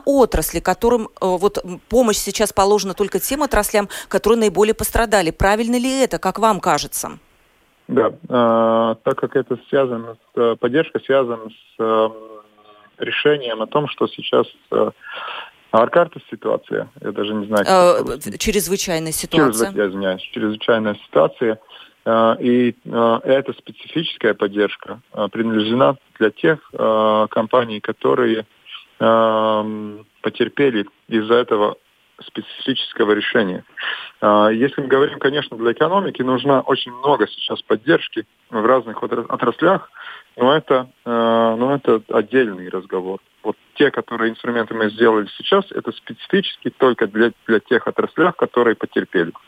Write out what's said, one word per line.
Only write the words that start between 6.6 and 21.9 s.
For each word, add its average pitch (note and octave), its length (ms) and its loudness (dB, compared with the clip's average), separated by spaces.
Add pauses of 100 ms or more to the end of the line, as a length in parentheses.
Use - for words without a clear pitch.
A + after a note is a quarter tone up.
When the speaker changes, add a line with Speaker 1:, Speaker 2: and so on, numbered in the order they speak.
Speaker 1:
кажется? - 580 -4 (680)
Speaker 2:
Да, B2 180 2
э, A2+ 960 0
так C3+ 160 -2
как - 160 -6
это B2+ 220 -2 (100)
связано A#2 480 -2
с, - 240 -10
э, A#2 160 2
поддержка C3+ 500 -2
связана A#2 440 0
с, - 280 -20
э, A2 320 2 (920)
решением B2 600 0
о A2 60 -2
том, D3 220 -2
что - 180 -2
сейчас, - 400 -2 (240)
э, A2 200 0 (800)
а A#2 160 4
какая F3 220 2 (220)
ситуация? A2 560 -4 (140)
Я A2 100 -6
даже G#2 220 -6
не G#2 140 -6
знаю, G#2 180 0
как F3+ 340 4
Speaker 1:
Э, - 60 -2
Speaker 2:
по-русски. E3 320 -8
Speaker 1:
чрезвычайная F3 720 -2
ситуация. B2 600 0
Speaker 2:
Чрезвы-, G2 120 -6
я G2+ 60 0
извиняюсь, F#2+ 320 -4 (120)
чрезвычайная A2 600 -2 (100)
ситуация. C3 540 0 (460)